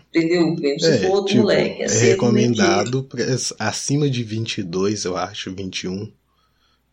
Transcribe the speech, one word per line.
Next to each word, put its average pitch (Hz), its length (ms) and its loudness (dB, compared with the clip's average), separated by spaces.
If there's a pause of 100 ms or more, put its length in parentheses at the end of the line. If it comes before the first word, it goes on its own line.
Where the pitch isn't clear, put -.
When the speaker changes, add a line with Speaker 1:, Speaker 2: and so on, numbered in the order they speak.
Speaker 1:
entendeu? 165 480 2
Mesmo 143 240 -2
se 165 80 0
Speaker 2:
É, 156 120 4
Speaker 1:
for 185 120 2
outro 196 220 2
Speaker 2:
tipo, - 80 6
Speaker 1:
moleque, - 400 2
é - 40 -4
Speaker 2:
é - 40 -4
Speaker 1:
cedo 110 100 0
mesmo - 60 -
que - 60 6
Speaker 2:
recomendado 120 920 2
pra, 120 200 -6 (360)
acima 139 500 -2
de 120 140 -2
vinte 110 360 -6
e 101 40 -4
dois, 95 400 -2
eu 90 140 -4
acho, 95 360 -8
vinte 95 300 -10
e 92 60 -6
um, 98 200 -8 (840)